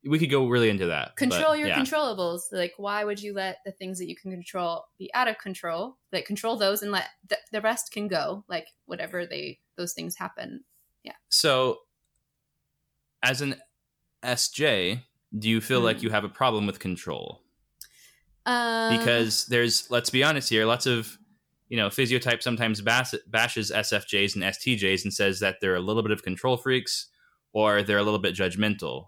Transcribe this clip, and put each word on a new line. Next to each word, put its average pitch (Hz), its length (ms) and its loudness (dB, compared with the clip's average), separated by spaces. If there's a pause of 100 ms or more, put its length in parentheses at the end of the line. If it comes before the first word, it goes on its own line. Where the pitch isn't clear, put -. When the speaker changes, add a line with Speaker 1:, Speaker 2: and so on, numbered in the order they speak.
Speaker 1:
we 147 140 2
could 151 140 2
go 135 160 4
really 120 240 6
into 92 160 2
that, 76 220 -2
but, - 80 -18
Speaker 2:
Control 277 380 4
your 302 120 -2
Speaker 1:
yeah. - 120 2
Speaker 2:
controllables. 226 600 -2 (100)
Like, 175 260 -4
why 202 260 -4
would 208 180 -4
you 202 140 -8
let 190 220 -4 (100)
the 190 40 -10
things 185 280 -10
that 180 100 -8
you 175 60 -10
can 190 160 -12
control 175 540 -6 (120)
be 190 160 -12
out 247 140 2
of 220 100 -2
control? 185 600 -6 (140)
Like, 175 140 -4
control 220 320 -2
those 202 240 2
and 202 100 -4
let 190 180 -2 (200)
the, - 80 -2 (140)
the 214 100 -4
rest 226 300 -2
can 208 160 -4
go. 175 420 -2
Like, 165 160 -4 (220)
whatever 175 400 -6
they, 143 320 -10 (180)
those 175 160 -6
things 170 220 -8
happen. - 480 -10 (400)
Yeah. - 100 -14 (160)
Speaker 1:
So, 131 480 4 (1500)
as 127 180 2
an 139 140 -2 (680)
S 123 260 0
J, 117 540 0 (340)
do 107 120 0
you 113 120 4
feel 123 200 2
like 110 160 2
Speaker 2:
Mm. - 60 -10
Speaker 1:
you 113 60 0
have 107 140 2
a 98 60 -6
problem 110 360 0
with 98 140 -4
control? 87 640 -8 (1040)
Speaker 2:
Um, 226 520 2
Speaker 1:
Because 117 480 2
there's, 120 460 0
let's 120 180 0
be 131 140 4
honest 147 260 2
here, 110 160 4
lots 120 220 2
of, 117 300 0 (520)
you 120 80 -4
know, 101 120 2
Physiotype 123 520 0
sometimes 113 400 -2
bas-, 120 340 2 (120)
bashes 113 440 0
S 107 220 -2
F 101 140 -2
Js 101 280 2
and 95 80 -2
S 95 140 -2
T 127 180 0
Js 95 280 2
and 98 100 -4
says 98 260 2
that 98 220 0
they're 92 140 2
a 90 40 0
little 92 220 0
bit 107 100 0
of 104 120 -2
control 120 340 -2
freaks, - 500 -2 (460)
or 104 300 4
they're 101 140 2
a 101 60 4
little 104 160 2
bit 92 160 -2
judgmental, 95 720 -2